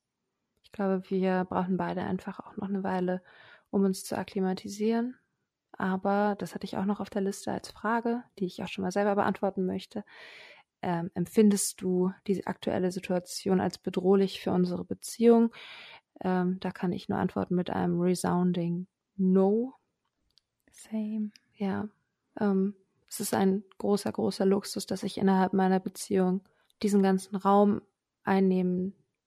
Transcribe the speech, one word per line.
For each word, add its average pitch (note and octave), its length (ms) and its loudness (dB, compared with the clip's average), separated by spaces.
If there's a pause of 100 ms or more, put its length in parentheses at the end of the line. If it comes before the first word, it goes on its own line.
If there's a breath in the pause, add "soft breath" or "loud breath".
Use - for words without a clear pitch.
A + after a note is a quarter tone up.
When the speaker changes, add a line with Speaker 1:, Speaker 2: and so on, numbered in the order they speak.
(640)
Speaker 1:
Ich - 80 -20
glaube, F#3+ 380 -2
wir F#3 360 2
brauchen F#3 320 -2
beide F3 260 -4
einfach F#3+ 360 -6
auch - 180 -18
noch F#3+ 120 -6
eine G3 140 -4
Weile, F#3 380 -2 (480 loud breath)
um G3 140 2
uns F#3+ 200 0
zu - 140 -6
akklimatisieren. G#3 960 -2 (560)
Aber G3+ 680 0
das F3 160 -8
hatte - 100 -10
ich - 120 -8
auch F#3+ 80 -2
noch G3+ 140 -2
auf G3 100 -8
der G#3 120 -4
Liste G3 300 -4
als - 180 -8
Frage, A#3 540 -4 (160)
die G3 60 -2
ich F3+ 180 -6
auch F3+ 40 -6
schon - 160 -8
mal F#3 80 -2
selber G3+ 240 2
beantworten G3 500 0
möchte. F#3+ 380 -6 (800 loud breath)
Ähm, E3+ 320 -4
empfindest G3+ 680 2
du F#3 320 0 (140)
diese F#3+ 200 -2
aktuelle F#3 440 -2
Situation F#3 680 -2
als F3+ 180 -2
bedrohlich F#3+ 640 2
für F#3 100 -4
unsere F3+ 340 0
Beziehung? A#3 680 4 (680 loud breath)
Ähm, F#3 380 0
da F#3 120 -6
kann F3+ 200 -2
ich - 180 -6
nur - 100 -2
antworten F#3 360 -2
mit F3+ 140 -2
einem F3 300 0
resounding F3 880 0 (280)
No. G3 580 4 (960)
Speaker 2:
Same. G#3+ 600 -6 (240)
Speaker 1:
Ja, G3+ 320 -4 (520)
ähm, G3 360 2 (320)
es - 120 -12
ist G#3 140 -6
ein G3 300 2 (140)
großer, G3+ 340 0
großer G3+ 340 -2
Luxus, G3 400 0
dass - 180 -6
ich G3+ 140 -6
innerhalb F#3+ 360 2
meiner F#3+ 260 4
Beziehung F#3+ 640 0 (400 soft breath)
diesen G3+ 220 4
ganzen F#3+ 320 0
Raum G3+ 460 4 (420)
einnehmen F#3 680 2 (340)